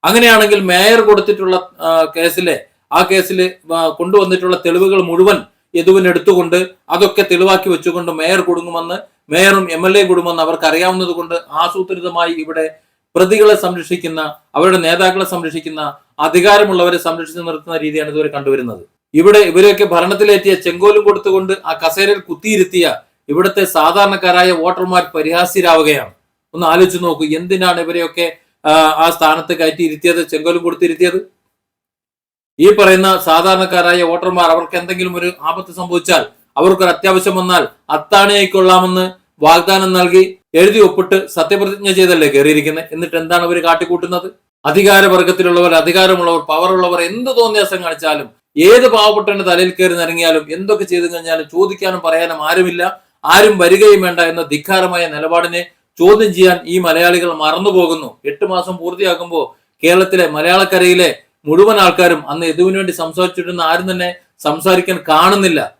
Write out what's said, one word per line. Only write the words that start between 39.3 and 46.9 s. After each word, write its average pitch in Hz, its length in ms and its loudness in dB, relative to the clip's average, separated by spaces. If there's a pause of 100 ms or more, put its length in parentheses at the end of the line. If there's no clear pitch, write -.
വാഗ്ദാനം 185 520 2
നൽകി 180 260 4 (360)
എഴുതി 208 280 4
ഒപ്പിട്ട് 185 300 0 (180)
സത്യപ്രതിജ്ഞ 196 600 -2
ചെയ്തല്ലേ 175 360 2
കയറിയിരിക്കുന്നത്. 151 600 0
എന്നിട്ട് 165 280 -6
എന്താണ് 175 260 -2
അവര് 170 200 -2
കാട്ടിക്കൂട്ടുന്നത്? 175 600 -2 (380)
അധികാരവർഗത്തിലുള്ളവർ, 180 1160 2
അധികാരമുള്ളവർ, 175 600 0 (100)
പവറുള്ളവർ 180 580 0